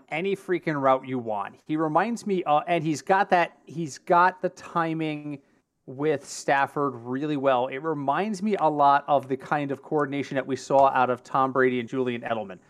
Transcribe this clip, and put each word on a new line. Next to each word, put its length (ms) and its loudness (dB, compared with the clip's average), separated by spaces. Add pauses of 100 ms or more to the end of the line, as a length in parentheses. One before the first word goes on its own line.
any 260 -2
freaking 480 -4
route 240 2
you 140 -4
want. 360 -6 (100)
He 100 -4
reminds 500 0
me, 200 -2
uh, 220 2
and 180 0
he's 160 -2
got 300 0
that, 340 2
he's 320 -8
got 440 4
the 60 -2
timing 920 -4 (480)
with 380 -2
Stafford 720 0
really 400 -4
well. 320 2
It 120 -8
reminds 640 -4
me 200 -2
a 80 4
lot 400 4
of 180 2
the 80 -2
kind 360 -4
of 120 -8
coordination 520 -2
that 120 -2
we 80 -2
saw 320 4
out 220 2
of 120 -2
Tom 300 0
Brady 300 2
and 80 -10
Julian 320 -2
Edelman. 380 -6 (100)